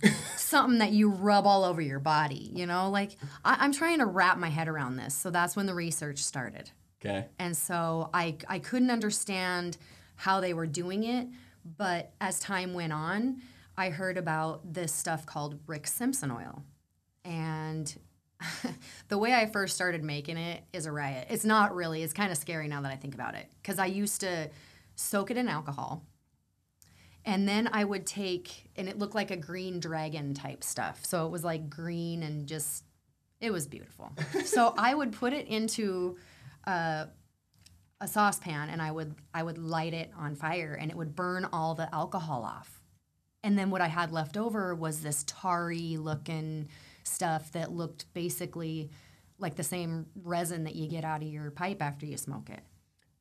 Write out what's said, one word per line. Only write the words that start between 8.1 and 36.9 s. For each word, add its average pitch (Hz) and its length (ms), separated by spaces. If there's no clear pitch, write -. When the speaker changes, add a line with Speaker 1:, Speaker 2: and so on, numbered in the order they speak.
Speaker 2:
I, 170 260
I 190 100
couldn't 247 320
understand 185 880
how 190 240
they 185 140
were 165 140
doing 180 360
it. 247 240
But 180 340
as 190 180
time 185 360
went 165 180
on, 202 480
I 185 140
heard 185 300
about 160 520
this 170 220
stuff 160 320
called 147 400
Rick 151 220
Simpson 240 420
oil. 120 340
And 160 640
<laughs> - 680
the 208 100
way 226 160
I 226 140
first 202 260
started 170 300
making 151 340
it 170 260
is 165 120
a 156 60
riot. 139 400
It's 226 120
not 214 300
really. 165 300
It's 160 100
kinda 202 220
scary 156 320
now 143 140
that 139 100
I 135 60
think 139 180
about 113 180
it. - 160
'Cause 190 160
I 190 80
used 196 340
to 165 300
soak 196 360
it 233 60
in 247 100
alcohol. 147 580
And 196 220
then 214 240
I 214 120
would 196 220
take, 185 680
and 190 120
it 202 120
looked 202 160
like 208 160
a 185 60
green 180 420
dragon 156 560
type 135 280
stuff. - 400
So 165 220
it 165 60
was, 170 120
like, 160 260
green 170 540
and 151 240
just, 156 360
it 226 120
was 165 160
beautiful. - 440
Speaker 1:
<laughs> 370 160
Speaker 2:
So - 320
I 240 160
would 277 200
put 247 200
it 294 140
into, 196 720
uh, 165 380